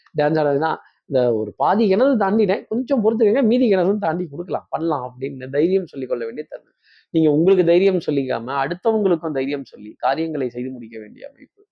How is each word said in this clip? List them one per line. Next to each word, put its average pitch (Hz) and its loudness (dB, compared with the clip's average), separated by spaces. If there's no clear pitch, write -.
டான்ஸ் 156 2
ஆடுறது 143 2
தான். 160 -2
இந்த 123 2
ஒரு 107 -4
பாதி 196 2
கிணறு 240 4
தாண்டிட்டேன், 208 0
கொஞ்சம் 240 -2
பொறுத்துக்கங்க, 220 2
மீதி 247 4
கிணறும் 196 2
தாண்டி 180 -2
கொடுக்கலாம், 151 -8
பண்ணலாம் 151 -4
அப்படின்னு 131 -10
தைரியம் 170 0
சொல்லிக் 135 -10
கொள்ள 123 -4
வேண்டிய 120 -10
தருணம். - -18
நீங்க 160 4
உங்களுக்கு 175 4
தைரியம் 180 4
சொல்லிக்காம 131 -4
அடுத்தவங்களுக்கும் 175 0
தைரியம் 139 -4
சொல்லி 104 -18
காரியங்களை 143 -2
செய்து 123 -8
முடிக்க 117 -14
வேண்டிய 104 -16
அமைப்பு - -20